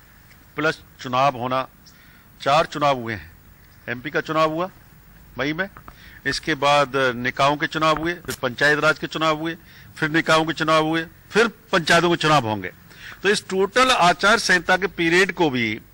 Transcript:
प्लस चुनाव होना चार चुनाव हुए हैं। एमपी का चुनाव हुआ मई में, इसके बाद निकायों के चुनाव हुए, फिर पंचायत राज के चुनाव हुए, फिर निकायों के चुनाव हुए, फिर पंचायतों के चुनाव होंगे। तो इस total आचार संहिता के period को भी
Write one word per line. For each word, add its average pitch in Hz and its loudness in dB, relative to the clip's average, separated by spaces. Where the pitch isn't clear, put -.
प्लस 151 -2
चुनाव 131 0
होना 127 -4
चार 151 2
चुनाव 143 0
हुए 113 -6
हैं। 82 -12
एमपी 123 -10
का 156 -2
चुनाव 156 0
हुआ 175 -4
मई 139 -4
में, 185 -6
इसके 139 -4
बाद 143 2
निकायों 135 0
के 147 -4
चुनाव 156 0
हुए, 165 -6
फिर 147 -10
पंचायत 143 0
राज 151 2
के 170 -8
चुनाव 156 -2
हुए, 165 -8
फिर 156 -2
निकायों 160 2
के 165 -4
चुनाव 156 2
हुए, 165 -2
फिर 226 2
पंचायतों 175 2
के 170 2
चुनाव 151 2
होंगे। 98 -6
तो 185 0
इस 208 -2
total 202 2
आचार 208 4
संहिता 185 2
के 185 -2
period 180 2
को 165 2
भी 117 -2